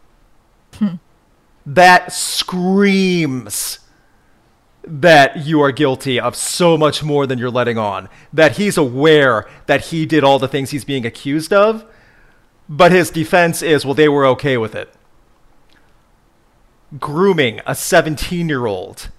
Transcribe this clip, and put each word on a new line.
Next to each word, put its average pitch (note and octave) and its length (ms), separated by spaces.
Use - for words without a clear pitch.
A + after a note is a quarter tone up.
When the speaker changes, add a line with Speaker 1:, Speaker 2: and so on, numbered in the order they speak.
Speaker 1:
Hmm. F#3 180
Speaker 2:
That F3+ 460
screams F3+ 1700
that D3 540
you D3+ 160
are C#3 100
guilty C3 480
of A#2+ 160
so E3+ 400
much D3+ 280
more C#3+ 240
than B2+ 100
you're B2 140
letting A#2 260
on. G2 320
That D3+ 240
he's G3+ 180
aware C3+ 720
that C#3 180
he D#3+ 220
did D3+ 160
all C#3 160
the C3 80
things C3+ 240
he's C#3 140
being C3+ 200
accused D3 480
of, A3 320
but E3 240
his F3 200
defense E3+ 500
is, C#3+ 240
"Well, C3+ 80
they D3+ 160
were C#3+ 160
okay C3 320
with A2 160
it." G2+ 180
Grooming D3 680
a C3+ 80
seventeen-year-old C#3+ 1400